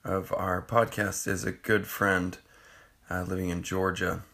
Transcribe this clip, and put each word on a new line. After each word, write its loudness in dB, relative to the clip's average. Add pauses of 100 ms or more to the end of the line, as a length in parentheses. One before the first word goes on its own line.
of -2
our 0
podcast 0
is 0
a 0
good 0
friend, 2 (720)
uh, -2
living -2
in -2
Georgia. 0 (120)